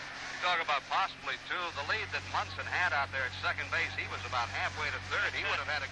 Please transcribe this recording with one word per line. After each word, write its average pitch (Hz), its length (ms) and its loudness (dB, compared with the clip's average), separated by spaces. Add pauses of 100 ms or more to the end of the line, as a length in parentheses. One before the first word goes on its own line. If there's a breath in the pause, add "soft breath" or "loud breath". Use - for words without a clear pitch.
(360)
You - 80 -4
talk 180 160 4
about 151 320 4
possibly 139 560 2
two. 175 160 0 (160)
The 147 80 -2
lead 208 240 2
that 147 80 0 (160)
Munson 170 320 -2
had 165 240 2
out 143 240 2
there 135 80 2
at 123 160 0
second 147 320 0
base, 165 240 4
he 156 160 -2
was - 160 -4
about 123 240 0
halfway 151 400 0
to 131 160 -2
third. 196 240 2
He 160 160 -2
would 147 160 0
have 135 80 -2
had 151 80 0
a 139 120 -2